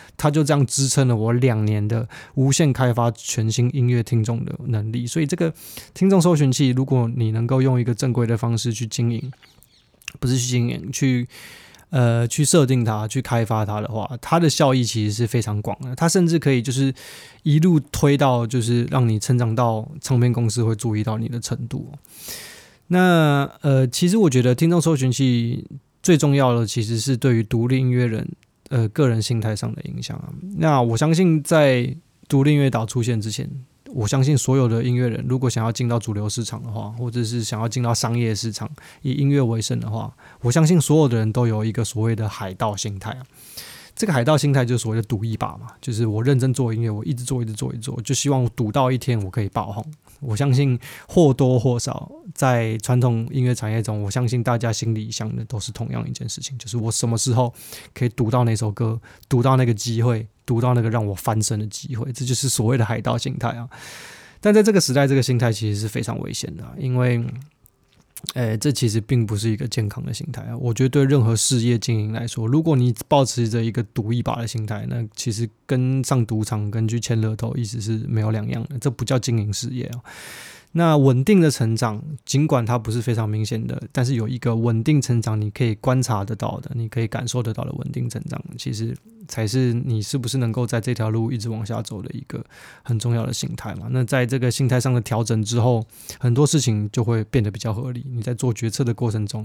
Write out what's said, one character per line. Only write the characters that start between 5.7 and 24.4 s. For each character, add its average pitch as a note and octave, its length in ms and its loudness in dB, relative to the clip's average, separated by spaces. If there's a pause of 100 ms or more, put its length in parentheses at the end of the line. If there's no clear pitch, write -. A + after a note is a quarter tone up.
听 F#3+ 160 4
众 G3 100 8
搜 E3+ 160 6
寻 D3 160 4
器， C3 180 4
如 B2+ 140 2
果 C3 320 2
你 A2+ 140 0
能 A2+ 160 0
够 C3 160 2
用 C3 180 4
一 A#2+ 40 2
个 A#2 100 0
正 B2+ 180 -2
规 A#2 140 2
的 A#2 100 2
方 A#2 220 0
式 A2+ 160 -2
去 A2+ 140 -6
经 A#2+ 260 0
营， B2+ 180 -6 (880)
不 - 80 -2
是 B2+ 120 2
去 A#2+ 80 -2
经 B2 220 0
营， A#2+ 220 -8
去， B2+ 360 0 (640)
呃， A#2 360 2
去 D3 180 0
设 C#3+ 220 4
定 B2 180 2
它， G#2+ 220 -2
去 C3 120 -4
开 A#2 240 0
发 G#2+ 220 0
它 G#2 160 -4
的 G#2 60 -6
话， G#2+ 200 -6 (140)
它 - 180 2
的 E3+ 80 4
效 C#3 280 4
益 B2+ 80 2
其 A2 240 0
实 G#2 40 0
是 A2+ 140 -2
非 A#2 160 0
常 G#2 180 -2
广 G#2+ 220 -4
的。 B2+ 140 -8
它 E3 120 2
甚 F3 200 4
至 E3 100 2
可 C#3+ 140 2
以 B2+ 100 2
就 B2 100 -4
是 C3+ 220 0 (480)
一 D3 160 4
路 E3 220 6
推 C#3+ 360 2
到 B2+ 300 2
就 A#2+ 160 0
是 A#2+ 300 2
让 B2+ 180 2
你 A2 80 2
成 B2 220 2
长 A2+ 160 0
到 A2+ 340 0 (100)
唱 C3 200 0
片 B2 120 4
公 A#2 160 0
司 A2+ 160 0
会 A2+ 120 2
注 G#2+ 200 -4
意 G#2+ 80 0
到 A2 140 -2
你 A2+ 100 -4
的 A#2 120 -6
程 A#2+ 280 -8
度 - 240 -10
哦。 C#3+ 60 -18 (920)
那， E3 640 4 (100)
呃， C3 260 4
其 D3+ 200 0
实 F#3 100 4
我 G3+ 120 6
觉 B2+ 100 4
得 B2 140 4